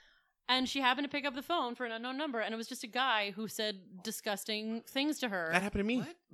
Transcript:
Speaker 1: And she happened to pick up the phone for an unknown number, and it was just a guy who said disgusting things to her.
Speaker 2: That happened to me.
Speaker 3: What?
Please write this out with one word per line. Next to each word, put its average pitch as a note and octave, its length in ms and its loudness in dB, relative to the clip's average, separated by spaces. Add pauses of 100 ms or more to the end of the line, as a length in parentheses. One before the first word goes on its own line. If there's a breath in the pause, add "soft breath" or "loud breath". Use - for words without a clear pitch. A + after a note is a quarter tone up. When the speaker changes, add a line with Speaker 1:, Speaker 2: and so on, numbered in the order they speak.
(480 soft breath)
Speaker 1:
And B3+ 220 4
she C#4 100 -2
happened C4 260 4
to C#4 40 -2
pick C#4 160 -2
up C#4 80 0
the C4+ 80 -6
phone C4+ 320 0
for A#3+ 140 -4
an A#3 40 -4
unknown A#3+ 280 -4
number, C#4+ 200 -2
and G#3 140 0
it A3 40 -4
was A3+ 100 -6
just - 160 -8
a B3+ 40 -8
guy A3 440 2
who G#3 160 -4
said F#3+ 560 -4
disgusting A3 840 -2
things C#4+ 360 0
to B3+ 80 0
her. F3 220 0
Speaker 2:
That F3 120 4
happened G3+ 160 0
to G3 80 4
me. B3 100 4
Speaker 3:
What? D4+ 180 -2 (180)